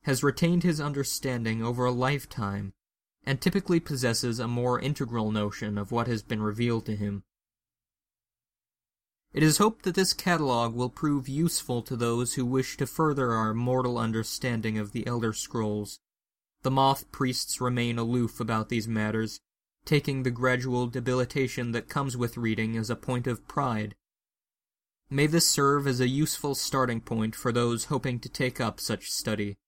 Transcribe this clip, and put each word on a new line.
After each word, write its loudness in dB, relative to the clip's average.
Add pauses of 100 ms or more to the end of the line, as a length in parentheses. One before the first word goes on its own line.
has 0
retained 4
his 2
understanding -2
over 0
a 4
lifetime, -2 (520)
and 0
typically 2
possesses 0
a -2
more 0
integral -2
notion -2
of -4
what 0
has -2
been -4
revealed 0
to -2
him. -4 (2000)
It 2
is 6
hoped 2
that -2
this 2
catalogue 0
will -2
prove -2
useful 0
to -6
those 0
who -2
wish 0
to -2
further 2
our 0
mortal 0
understanding -2
of -4
the -4
Elder 0
Scrolls. -4 (640)
The 2
moth 4
priests -2
remain 0
aloof 0
about -2
these -2
matters, -2 (420)
taking 0
the 2
gradual 2
debilitation -2
that -4
comes -2
with -2
reading 0
as -2
a 0
point -4
of -4
pride. -2 (1160)
May 4
this 4
serve 4
as 2
a 4
useful 0
starting 0
point -2
for -2
those 2
hoping -2
to -12
take -2
up -2
such -4
study. -2 (100)